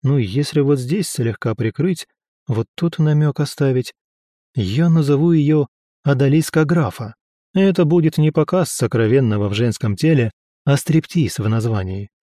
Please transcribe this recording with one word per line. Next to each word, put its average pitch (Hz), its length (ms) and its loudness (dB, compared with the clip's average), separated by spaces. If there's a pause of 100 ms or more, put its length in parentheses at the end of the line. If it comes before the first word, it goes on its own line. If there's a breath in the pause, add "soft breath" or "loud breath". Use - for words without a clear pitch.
Ну, 139 140 2
если 131 440 -2
вот 139 160 2
здесь 143 320 -4
слегка 113 460 -4
прикрыть, 156 520 -4 (400)
вот 113 280 -4
тут - 240 -4
намек 151 400 0
оставить. 135 540 -2 (640)
Я 120 340 0
назову 156 420 2
ее 151 360 2 (360)
Одалиска 143 640 2
Графа. 131 500 -2 (380)
Это 185 320 2
будет 160 320 2
не 151 140 2
показ 165 400 0
сокровенного 113 800 0
в 98 40 -4
женском 107 420 -2
теле, 135 360 2 (340)
а 139 120 2
стриптиз 156 600 -2
в 107 100 -2
названии. 101 600 -4 (140)